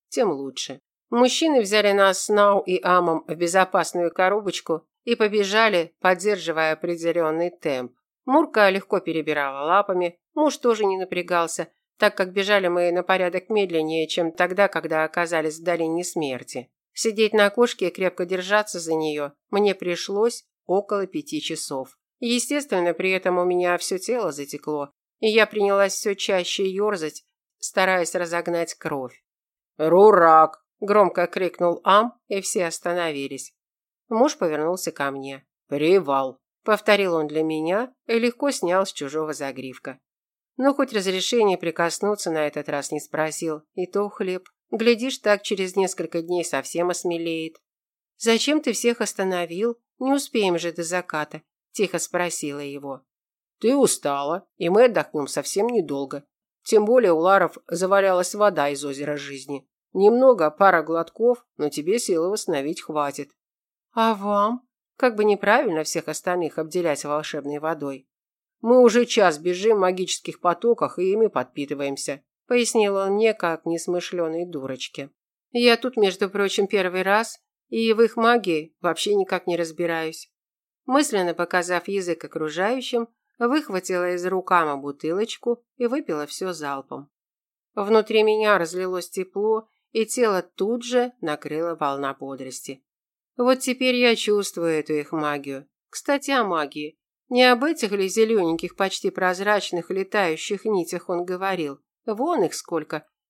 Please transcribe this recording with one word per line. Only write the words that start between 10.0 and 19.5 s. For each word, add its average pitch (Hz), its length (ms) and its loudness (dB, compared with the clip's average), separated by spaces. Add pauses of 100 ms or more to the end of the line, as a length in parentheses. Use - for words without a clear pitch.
муж 302 220 0
тоже 220 300 0
не 190 100 0
напрягался – 175 720 -4 (320)
так 208 160 2
как 185 160 -2
бежали 196 360 2
мы 175 240 2
на 180 100 0
порядок 185 480 0
медленнее, 160 580 0
чем 165 240 -2
тогда, 185 360 2
когда 160 360 -2
оказались 160 540 -2
в 165 40 -18
долине 165 400 -2
смерти. 135 680 -8 (240)
Сидеть 220 400 0
на 208 160 6
кошке 233 380 0
и - 20 -2
крепко 180 340 -4
держаться 185 560 -2
за 160 140 -4
нее 151 380 -4 (180)